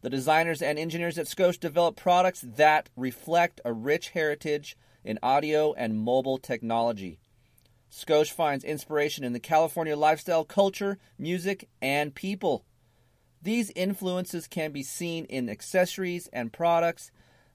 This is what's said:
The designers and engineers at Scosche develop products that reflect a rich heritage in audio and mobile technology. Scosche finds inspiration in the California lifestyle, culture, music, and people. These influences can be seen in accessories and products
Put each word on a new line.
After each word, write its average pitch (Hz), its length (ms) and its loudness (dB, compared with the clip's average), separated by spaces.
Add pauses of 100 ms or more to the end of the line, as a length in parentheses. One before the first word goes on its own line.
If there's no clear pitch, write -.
The 123 80 -4
designers 156 500 2
and 151 180 -2
engineers 165 380 -4
at 165 100 -4
Scosche 180 320 2
develop 165 380 0
products 180 460 2
that 147 520 4
reflect 160 680 0
a 120 80 -2
rich 131 380 -2
heritage 147 680 -4 (260)
in 110 200 -6
audio 151 500 2
and 110 260 -2
mobile 127 380 2
technology. 113 840 -2 (720)
Scosche 151 420 2
finds 143 320 -2
inspiration 147 600 -2
in 120 80 -4
the 120 80 -6
California 160 560 2
lifestyle, 156 480 2
culture, 196 540 0 (200)
music, 180 500 -4 (120)
and 143 340 0
people. 190 520 -2 (760)
These 214 340 -2
influences 180 720 -4
can 156 260 -4
be 143 100 -8
seen 165 440 -6
in 123 220 -6
accessories 180 840 -2
and 120 180 -6
products 170 580 0 (440)